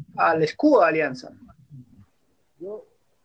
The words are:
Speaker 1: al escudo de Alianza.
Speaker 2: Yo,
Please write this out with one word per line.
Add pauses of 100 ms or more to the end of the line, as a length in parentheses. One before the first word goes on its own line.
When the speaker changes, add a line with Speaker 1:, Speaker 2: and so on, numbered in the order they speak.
(160)
Speaker 1:
al
escudo
de
Alianza. (1300)
Speaker 2:
Yo, (380)